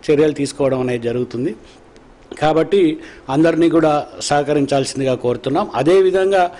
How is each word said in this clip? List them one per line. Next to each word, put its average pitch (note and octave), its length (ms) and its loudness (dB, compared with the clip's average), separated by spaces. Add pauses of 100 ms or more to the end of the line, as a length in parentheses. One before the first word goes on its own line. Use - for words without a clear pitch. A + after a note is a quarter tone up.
(100)
చర్యలు D3+ 220 4
తీసుకోవడం C3+ 480 -2
అనేది B2 280 -4
జరుగుతుంది. B2 480 -4 (840)
కాబట్టి D#3 580 2 (320)
అందరినీ D#3+ 400 2
కూడా D3+ 360 2 (140)
సహకరించాల్సిందిగా C#3 920 -2
కోరుతున్నాం. C3 600 -4
అదేవిధంగా F#3 840 2